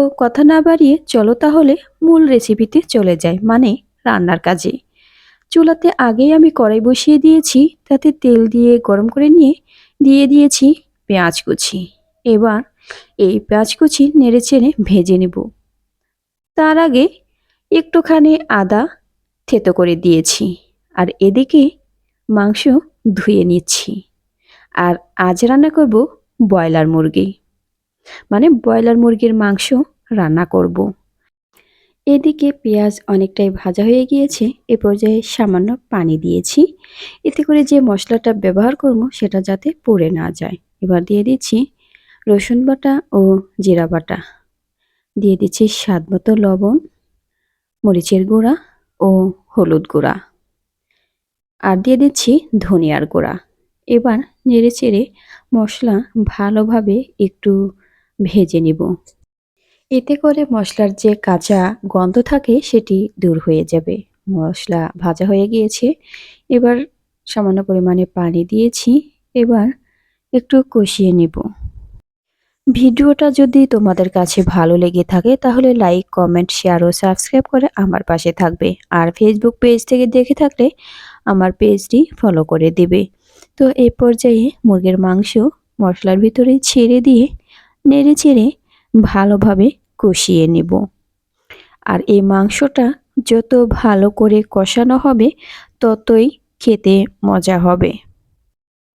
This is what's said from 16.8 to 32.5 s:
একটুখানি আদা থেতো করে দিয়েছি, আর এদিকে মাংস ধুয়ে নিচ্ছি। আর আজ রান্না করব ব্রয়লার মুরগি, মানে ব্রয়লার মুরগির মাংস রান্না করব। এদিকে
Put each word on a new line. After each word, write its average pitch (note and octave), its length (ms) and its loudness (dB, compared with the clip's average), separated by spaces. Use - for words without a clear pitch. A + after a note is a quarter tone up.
একটুখানি D#4+ 600 2
আদা G#3 280 0
থেতো G3+ 260 0
করে F3 220 0
দিয়েছি, E3+ 500 0
আর F3+ 120 -2
এদিকে B3+ 440 2
মাংস G#3 320 0
ধুয়ে G3 320 0
নিচ্ছি। F3 460 -4
আর F3 180 0
আজ F3+ 260 0
রান্না C#4 260 2
করব D4 240 0
ব্রয়লার E3 480 0
মুরগি, D#3+ 400 0
মানে G#3+ 260 2
ব্রয়লার A3+ 420 0
মুরগির A#3 380 2
মাংস G3+ 320 -2
রান্না F3 340 0
করব। F3+ 320 -2
এদিকে C#4+ 400 0